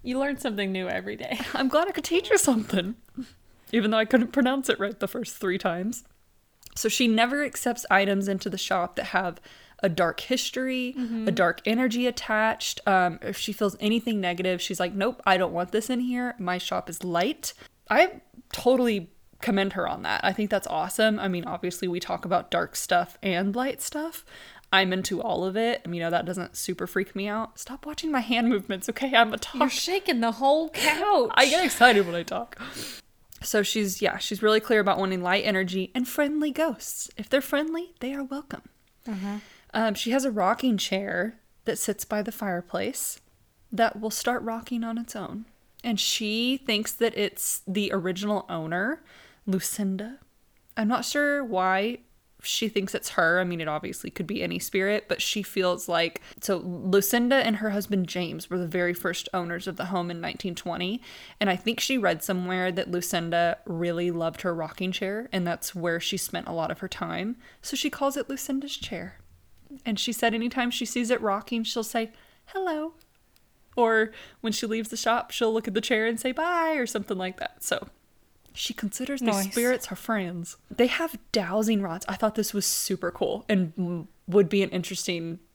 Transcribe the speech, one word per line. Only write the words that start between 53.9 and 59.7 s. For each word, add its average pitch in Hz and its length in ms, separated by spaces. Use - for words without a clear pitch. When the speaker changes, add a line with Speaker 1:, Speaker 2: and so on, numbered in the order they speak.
Speaker 2:
could - 160
be - 160
any 175 160
spirit, 202 500
but - 120
she - 220
feels 180 480
like, 170 320
so 196 160
Lucinda 196 800
and 226 200
her 214 140
husband 196 380
James 165 400
were 175 100
the 180 80
very 175 280
first 175 400
owners 175 320
of 190 100